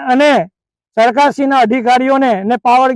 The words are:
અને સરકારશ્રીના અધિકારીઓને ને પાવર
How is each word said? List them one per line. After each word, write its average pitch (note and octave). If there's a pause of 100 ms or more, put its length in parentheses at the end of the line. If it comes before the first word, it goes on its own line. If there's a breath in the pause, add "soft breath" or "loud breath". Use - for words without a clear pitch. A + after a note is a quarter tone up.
(140)
અને C#4+ (640)
સરકારશ્રીના C4+
અધિકારીઓને B3+ (180)
ને B3 (120)
પાવર B3+